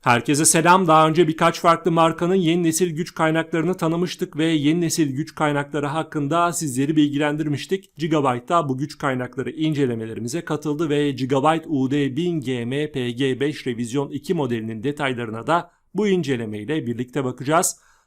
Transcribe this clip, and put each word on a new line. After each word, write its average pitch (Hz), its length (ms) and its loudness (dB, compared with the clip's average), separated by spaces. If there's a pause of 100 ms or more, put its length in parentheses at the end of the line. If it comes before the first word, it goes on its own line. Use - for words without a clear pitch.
Herkese 139 380 2
selam. 175 420 4
Daha 156 200 8
önce 160 200 4
birkaç 165 320 0
farklı 165 320 4
markanın 165 440 2
yeni 175 280 2
nesil 165 320 0
güç 170 200 -6
kaynaklarını 160 600 0
tanımıştık 170 600 -2
ve 160 80 2
yeni 160 360 2
nesil 160 300 0
güç 143 240 -6
kaynakları 147 520 -2
hakkında 160 680 0
sizleri 143 420 -2
bilgilendirmiştik. 151 1000 0
Gigabyte 139 500 0
da 165 220 2
bu 131 80 -2
güç 147 200 -8
kaynakları 127 540 -4
incelemelerimize 120 920 -4
katıldı 151 440 -4
ve 147 220 0
Gigabyte 135 580 0
U 131 220 0
D 139 240 0
bin 170 240 -2
G 120 260 -4
M 147 260 -4
P 123 200 -4
G 127 280 -2
beş 139 280 -4
revizyon 123 420 -4
iki 151 240 -4
modelinin 113 500 -4
detaylarına 123 640 -4
da 165 240 0 (220)
bu 208 140 0
incelemeyle 127 800 -2
birlikte 127 360 -4
bakacağız. 135 560 0 (280)